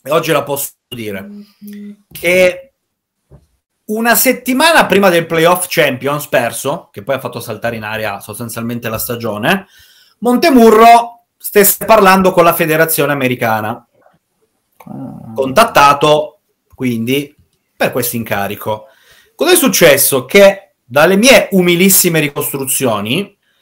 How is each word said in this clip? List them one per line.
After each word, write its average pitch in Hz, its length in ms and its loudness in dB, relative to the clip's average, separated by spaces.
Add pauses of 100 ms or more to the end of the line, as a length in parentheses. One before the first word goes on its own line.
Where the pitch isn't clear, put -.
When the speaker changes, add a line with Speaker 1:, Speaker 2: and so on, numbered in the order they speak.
Speaker 1:
e 131 80 -16
oggi 160 220 -2
la 143 120 0
posso 139 280 -8 (160)
dire, 104 400 -12 (840)
che 180 480 0 (1300)
una 226 280 0
settimana 262 720 0
prima 196 240 2
del 170 160 0
playoff 165 420 0
Champions 143 600 -2
perso, 131 640 -4
che 113 120 -16
poi 131 120 -4
ha 127 40 -8
fatto 127 220 -10
saltare 117 340 -8
in 107 80 -10
aria 107 380 -6
sostanzialmente 117 680 -10
la 110 80 -6
stagione, 117 680 -4 (520)
Montemurro 233 1040 4 (120)
stesse - 480 0
parlando 190 460 4
con 180 140 2
la 165 80 4
federazione 156 580 0
americana, 120 760 -4 (1000)
Speaker 2:
Ah. - 480 -16
Speaker 1:
contattato 143 1000 2 (420)
quindi, 127 580 -4 (420)
per - 160 -2
questo 120 260 -6
incarico. 104 680 -6 (460)
Cosa 339 200 0
è - 20 6
successo? 143 720 2
Che 196 480 2 (100)
dalle 156 320 2
mie 226 360 4
umilissime 180 680 2
ricostruzioni, 135 1160 -6 (260)